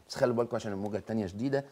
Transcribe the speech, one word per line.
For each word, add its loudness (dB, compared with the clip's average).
بس -12
خلوا 4
بالكم 2
عشان -4
الموجة -2
التانية 0
شديدة، -2